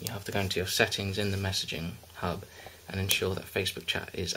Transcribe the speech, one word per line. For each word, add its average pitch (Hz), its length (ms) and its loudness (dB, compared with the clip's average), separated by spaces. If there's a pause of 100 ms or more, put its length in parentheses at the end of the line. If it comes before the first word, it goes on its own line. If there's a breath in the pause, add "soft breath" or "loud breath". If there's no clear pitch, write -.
you 170 120 2
have 101 120 -4
to 104 80 -2
go 101 80 4
into 95 200 2
your 92 80 0
settings 101 500 2
in 101 120 4
the 98 60 2
messaging 95 540 0 (240)
hub 90 300 -2 (440 loud breath)
and 98 100 -2
ensure 95 360 4
that - 180 -6
Facebook 95 320 -2
chat - 300 -2
is 90 220 -2